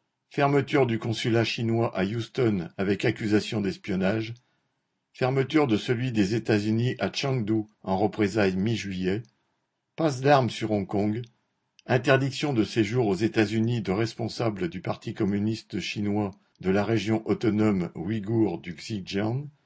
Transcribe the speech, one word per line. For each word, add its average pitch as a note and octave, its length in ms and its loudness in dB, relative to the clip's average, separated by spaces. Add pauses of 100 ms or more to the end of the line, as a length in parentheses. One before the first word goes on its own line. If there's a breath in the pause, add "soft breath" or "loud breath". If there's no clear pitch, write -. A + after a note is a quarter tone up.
(300)
fermeture C#3+ 540 4
du A2+ 140 0
consulat A#2 460 0
chinois A2+ 520 0
à F#2+ 80 0
Houston G#2+ 720 -2
avec G2 280 0
accusation A2 560 0
d'espionnage, G2+ 760 -2 (760)
fermeture C3+ 560 2
de G#2+ 80 4
celui B2+ 340 -2
des G#2+ 240 2
États-Unis A2+ 640 2
à F#2+ 140 -2
Chengdu A2+ 540 -2 (180)
en F#2+ 120 0
représailles G2 600 2
mi-juillet, F#2+ 680 -2 (720)
passe C#3+ 260 -2
d'armes C3+ 300 4
sur A2 220 -4
Hong G2+ 160 0
Kong, G#2+ 340 -2 (640)
interdiction C3 680 2
de A2+ 120 2
séjour A2 420 0
aux G2 80 2
États-Unis A2 640 0
de F#2+ 120 -2
responsables G#2+ 760 -4
du F2 120 -10
Parti - 340 -8
communiste G#2 640 -2
chinois G#2 540 -4 (280 soft breath)
de F2+ 80 -6
la G2 160 2
région A2+ 420 0
autonome G#2 680 0
ouïghour G2+ 640 -2
du F2 160 -12
Xinjiang, A2 760 -4 (180)